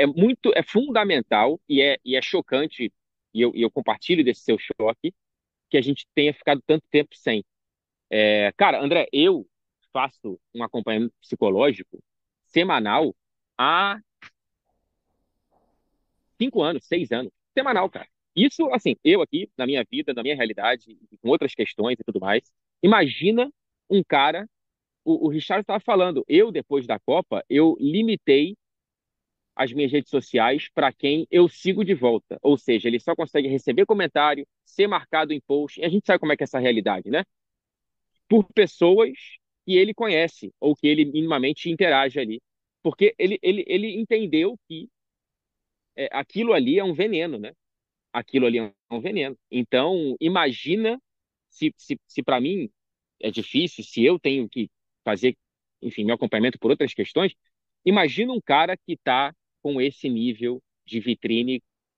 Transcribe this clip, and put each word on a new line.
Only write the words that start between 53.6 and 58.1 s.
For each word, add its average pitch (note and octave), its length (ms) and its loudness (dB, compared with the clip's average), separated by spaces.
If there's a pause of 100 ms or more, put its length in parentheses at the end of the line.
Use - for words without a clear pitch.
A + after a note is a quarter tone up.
se A#2 200 0
eu E3+ 140 4
tenho C3+ 300 -4
que A2+ 220 -8 (340)
fazer, A2 320 0 (460)
enfim, A#2 220 -8
meu A2+ 120 0
acompanhamento A2+ 420 -2
por A2+ 120 0
outras D3 240 0
questões, E3 400 -2 (500)
imagina F#3+ 480 0